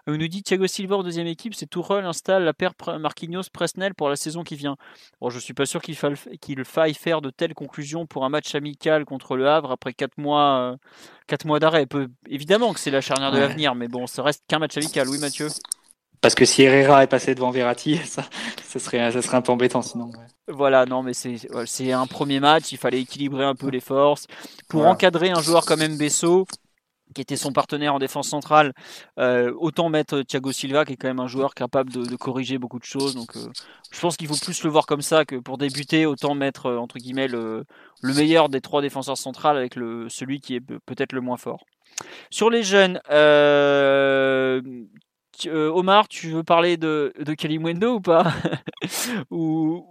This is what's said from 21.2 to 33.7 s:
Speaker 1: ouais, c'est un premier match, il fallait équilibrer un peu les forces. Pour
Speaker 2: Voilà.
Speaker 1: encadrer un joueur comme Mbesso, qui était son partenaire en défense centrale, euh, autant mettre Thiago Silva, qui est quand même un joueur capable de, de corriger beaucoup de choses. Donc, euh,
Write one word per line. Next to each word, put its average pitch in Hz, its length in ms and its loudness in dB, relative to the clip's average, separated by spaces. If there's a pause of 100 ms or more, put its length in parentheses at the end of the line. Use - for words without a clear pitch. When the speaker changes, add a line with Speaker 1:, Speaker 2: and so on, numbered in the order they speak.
Speaker 1:
ouais, 120 140 -6
c'est 131 240 -4
un 127 160 0
premier 139 320 -2
match, 147 320 4
il 135 60 -12
fallait 127 240 -2
équilibrer 135 420 -4
un 139 120 0
peu 139 140 -6
les 127 120 -4
forces. 143 440 2 (440)
Pour 160 100 0
Speaker 2:
Voilà. 165 140 8
Speaker 1:
encadrer 180 360 4
un 175 120 2
joueur 160 240 4
comme 156 200 2
Mbesso, 156 600 2 (680)
qui 139 80 -10
était 139 140 -6
son 139 160 -4
partenaire 147 420 -2
en 139 60 -2
défense 135 300 -4
centrale, 151 440 4 (460)
euh, 123 400 2
autant 170 300 -2
mettre 151 340 -2
Thiago 135 280 -4
Silva, 143 320 -2
qui 143 100 -4
est - 20 -8
quand 131 140 -6
même 127 100 -6
un 127 80 -6
joueur 131 260 -2
capable 131 380 -2
de, 123 120 -6
de 123 120 -8
corriger 131 420 -6
beaucoup 123 220 -8
de - 40 -20
choses. 139 300 -4
Donc, 117 240 -12
euh, 117 140 -12 (400)